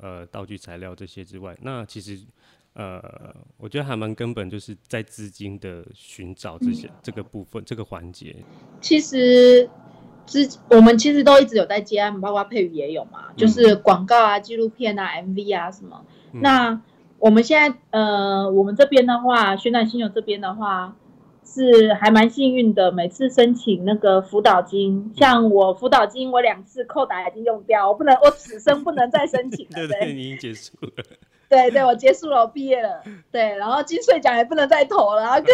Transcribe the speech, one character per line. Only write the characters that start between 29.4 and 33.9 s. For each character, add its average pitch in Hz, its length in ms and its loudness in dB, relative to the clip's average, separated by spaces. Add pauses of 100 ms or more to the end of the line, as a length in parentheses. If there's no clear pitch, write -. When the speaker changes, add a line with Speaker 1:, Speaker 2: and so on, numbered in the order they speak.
Speaker 2:
请 196 140 -14
了， - 100 -20
Speaker 1:
<laughs> - 0 -
对， 165 120 -8
Speaker 2:
对。 - 120 -6
Speaker 1:
对， 151 140 -6
你 135 80 -12
已 131 80 -12
经 135 80 -14
结 120 160 -12
束 - 280 -20
了。 - 220 -16 (460)
Speaker 2:
对， 254 220 6
对， 269 120 0
我 247 120 2
结 262 180 4
束 311 160 -8
了， 262 120 2
我 226 60 2
毕 269 200 -12
业 254 140 -2
了。 202 200 -8 (300)
对， 220 260 -4
然 202 100 -8
后 269 160 -2
金 330 200 -8